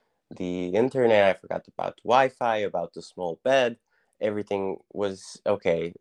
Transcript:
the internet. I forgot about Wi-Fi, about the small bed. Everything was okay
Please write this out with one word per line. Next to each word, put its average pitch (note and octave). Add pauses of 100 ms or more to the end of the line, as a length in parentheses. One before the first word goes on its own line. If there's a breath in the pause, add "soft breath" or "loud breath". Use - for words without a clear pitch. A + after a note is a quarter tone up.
(360)
the F2+
internet. A2+ (100)
I -
forgot F2+
about -
Wi-Fi, B2
about F2+
the E2+
small F2+
bed. B2 (440)
Everything G2+ (160)
was G2
okay F2